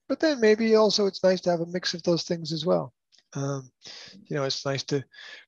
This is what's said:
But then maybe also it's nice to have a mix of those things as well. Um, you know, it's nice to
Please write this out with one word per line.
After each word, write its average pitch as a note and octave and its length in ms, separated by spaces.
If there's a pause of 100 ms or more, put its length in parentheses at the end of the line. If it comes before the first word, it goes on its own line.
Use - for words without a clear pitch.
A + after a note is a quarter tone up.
But C4+ 120
then D4 200
maybe A3 360
also G#3 300
it's - 160
nice F#3 200
to F3+ 80
have E3+ 100
a E3+ 60
mix F3+ 280
of E3+ 80
those E3+ 220
things E3 280
as D#3 120
well. E3 280 (420)
Um, C#3 360 (540)
you D#3 120
know, C3+ 80
it's C3+ 200
nice C3+ 200
to C#3+ 200 (440)